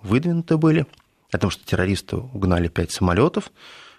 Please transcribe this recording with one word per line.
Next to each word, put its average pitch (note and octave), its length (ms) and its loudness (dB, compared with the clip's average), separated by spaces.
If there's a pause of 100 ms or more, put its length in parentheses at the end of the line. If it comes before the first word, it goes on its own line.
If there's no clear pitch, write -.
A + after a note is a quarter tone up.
выдвинуты E3 560 0
были, D#3 280 2 (460)
о G2 60 -2
том, G2 100 0
что - 160 -6
террористы F#2 520 -2
угнали F2+ 520 0
пять - 240 -4
самолётов, G#2 580 0 (480)